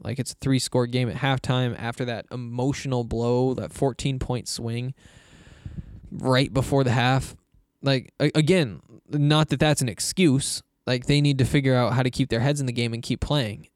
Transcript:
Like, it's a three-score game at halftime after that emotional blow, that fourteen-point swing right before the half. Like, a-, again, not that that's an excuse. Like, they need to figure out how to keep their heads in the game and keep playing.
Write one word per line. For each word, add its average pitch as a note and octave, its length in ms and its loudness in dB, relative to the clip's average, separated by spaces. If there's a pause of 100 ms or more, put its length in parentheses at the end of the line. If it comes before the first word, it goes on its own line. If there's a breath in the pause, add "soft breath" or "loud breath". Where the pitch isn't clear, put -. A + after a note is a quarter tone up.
Like, A#2 160 -6
it's - 140 -6
a - 80 -16
three-score B2+ 480 2
game B2 200 0
at G2+ 60 -4
halftime B2+ 640 -2
after A#2 280 -6
that A#2 260 -8
emotional B2 720 -2
blow, A#2+ 500 0
that G2+ 180 -8
fourteen-point C3 760 -2
swing A#2+ 460 -6 (1160 loud breath)
right B2+ 420 0
before C3+ 300 2
the C3 80 2
half. B2+ 460 2 (440)
Like, C3+ 380 -2
a-, D3 160 2
again, D3 480 2 (260)
not D3+ 420 4
that C3+ 100 0
that's D3+ 200 2
an C3 80 0
excuse. - 720 0 (240)
Like, B2 220 -2
they C#3+ 140 4
need C#3+ 180 4
to C3 60 4
figure C3 320 2
out A#2+ 160 2
how B2 100 2
to B2+ 80 0
keep C3 200 -2
their A2+ 100 0
heads D3 180 0
in C#3 80 -2
the B2 60 -2
game A#2+ 200 -2
and A#2 80 -6
keep A#2+ 200 -4
playing. A#2+ 540 -4